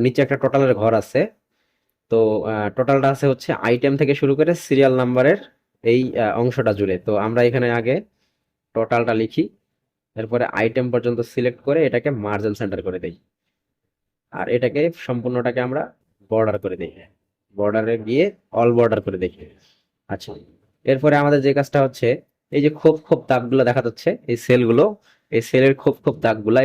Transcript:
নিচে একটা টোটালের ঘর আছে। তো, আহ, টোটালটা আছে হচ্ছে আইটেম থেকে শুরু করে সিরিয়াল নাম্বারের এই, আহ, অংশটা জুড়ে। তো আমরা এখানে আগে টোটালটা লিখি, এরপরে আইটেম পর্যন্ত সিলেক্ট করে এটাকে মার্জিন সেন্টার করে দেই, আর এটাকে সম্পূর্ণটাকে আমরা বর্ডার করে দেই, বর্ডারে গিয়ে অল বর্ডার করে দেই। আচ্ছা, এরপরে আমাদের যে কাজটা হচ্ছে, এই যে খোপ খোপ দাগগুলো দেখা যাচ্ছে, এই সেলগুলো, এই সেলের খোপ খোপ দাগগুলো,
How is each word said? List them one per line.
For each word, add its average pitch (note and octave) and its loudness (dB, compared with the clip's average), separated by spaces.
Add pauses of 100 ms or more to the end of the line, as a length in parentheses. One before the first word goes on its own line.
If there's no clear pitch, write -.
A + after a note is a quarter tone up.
নিচে B2+ 0
একটা C3+ -2
টোটালের C3+ 2
ঘর A2+ 2
আছে। - -2 (920)
তো, A2+ 2 (320)
আহ, G#2+ -4 (100)
টোটালটা C3+ 2
আছে C#3+ -2
হচ্ছে - -6 (180)
আইটেম B2 2
থেকে C#3+ 2
শুরু C#3 2
করে D#3 2 (140)
সিরিয়াল C3+ 4
নাম্বারের B2+ 2 (440)
এই, A#2+ 4 (220)
আহ, G#2 0 (100)
অংশটা B2 0
জুড়ে। F#2+ 0 (120)
তো A2 -2 (140)
আমরা A#2 0
এখানে B2 0 (120)
আগে A#2+ -2 (800)
টোটালটা A2+ 0
লিখি, A2+ -2 (720)
এরপরে A2+ -4 (140)
আইটেম A#2 0
পর্যন্ত A#2+ -2 (140)
সিলেক্ট B2 -4
করে D3 2
এটাকে A#2+ -2 (140)
মার্জিন G#2 -4
সেন্টার G2 -6
করে F#2 -6
দেই, E2+ -10 (1160)
আর F#2 -8 (100)
এটাকে B2 -2 (260)
সম্পূর্ণটাকে B2 -4
আমরা C3+ -4 (500)
বর্ডার A2 0
করে F#2 -6
দেই, E2 -8 (640)
বর্ডারে A2 0 (120)
গিয়ে C#3 0 (340)
অল A#2+ 4
বর্ডার A2 2
করে F#2+ -6
দেই। F2+ -6 (760)
আচ্ছা, G2+ -12 (540)
এরপরে C3+ 2
আমাদের D3 2
যে C#3 4
কাজটা C#3+ -2
হচ্ছে, B2 -4 (440)
এই D3 0
যে D3+ 4 (100)
খোপ D#3 4 (120)
খোপ D#3+ 0
দাগগুলো B2+ 2
দেখা B2 0
যাচ্ছে, A#2+ -4 (220)
এই A#2+ 0
সেলগুলো, B2 4 (460)
এই A2+ 0
সেলের C3+ 4
খোপ - 2
খোপ B2 -2 (100)
দাগগুলো, A2 0